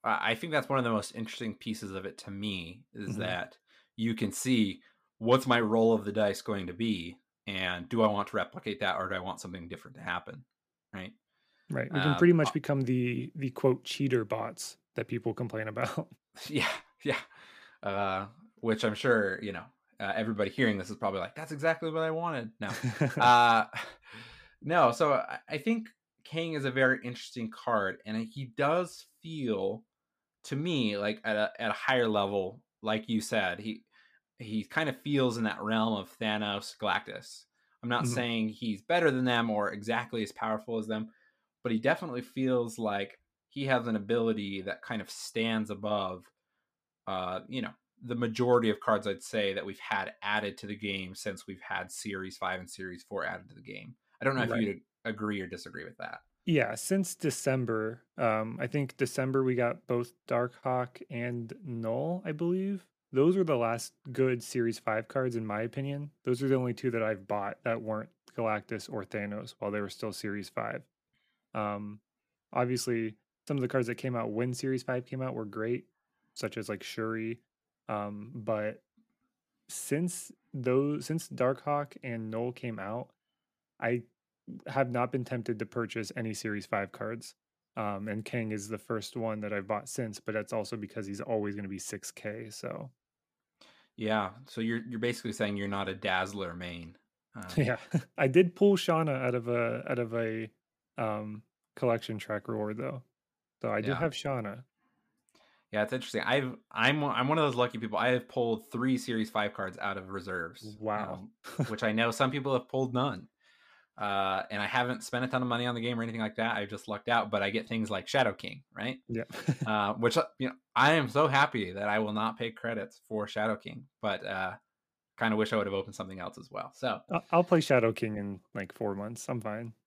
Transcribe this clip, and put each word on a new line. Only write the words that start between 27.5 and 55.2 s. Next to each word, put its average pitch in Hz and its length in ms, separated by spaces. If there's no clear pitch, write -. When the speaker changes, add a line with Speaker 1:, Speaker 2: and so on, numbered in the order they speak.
Speaker 1:
card, 104 540
and 107 120
he 113 280
does 151 600
feel, 113 600
to 143 100
me, 139 420
like, 104 280
at 110 120
a, 107 220
at 110 120
a - 40
higher 123 340
level, 101 540
like 107 280
you 110 120
said, 95 380
he, 104 260
he 110 260
kind 156 240
of - 120
feels 131 360
in 113 80
that - 160
realm 110 340
of 95 240
Thanos, 107 580
Galactus. - 680
I'm 120 60
not 123 180
Speaker 2:
Mm-hmm. - 0
Speaker 1:
saying 117 420
he's 107 320
better 165 300
than 127 140
them 117 240
or 104 220
exactly 113 520
as - 100
powerful 110 460
as 110 80
them, 110 240
but 120 80
he 110 80
definitely 135 420
feels 127 580
like 101 400
he 139 160
has 123 220
an 113 100
ability 104 680
that - 200
kind 113 180
of - 80
stands 113 600
above, 98 540
uh, 92 400
you 127 140
know, 107 100
the 120 120
majority 120 540
of 104 100
cards, 104 260
I'd 98 180
say, 101 300
that 98 120
we've 98 140
had 98 420
added 104 380
to 104 80
the 104 80
game 98 400
since 95 300
we've 92 160
had 92 300
Series 95 460
five 95 220
and 92 100
Series 90 340
four 98 220
added 90 240
to - 60
the 113 60
game. - 340
I 117 40
don't 135 100
know 123 80
if 113 100
Speaker 2:
Right. - 20
Speaker 1:
you'd 104 260
agree 104 360